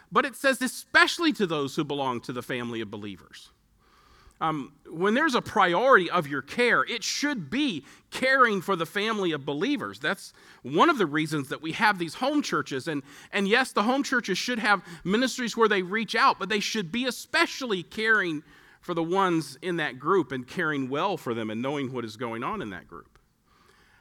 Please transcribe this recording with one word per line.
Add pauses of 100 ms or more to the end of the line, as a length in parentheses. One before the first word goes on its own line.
(140)
But
it
says,
"especially
to
those
who
belong
to
the
family
of
believers." (880)
Um, (160)
when
there's
a
priority
of
your
care,
it
should
be (280)
caring
for
the
family
of
believers.
That's (320)
one
of
the
reasons
that
we
have
these
home
churches.
And, (300)
and
yes,
the
home
churches
should
have (220)
ministries
where
they
reach
out,
but
they
should
be
especially
caring (400)
for
the
ones
in
that
group
and
caring
well
for
them
and
knowing
what
is
going
on
in
that
group. (800)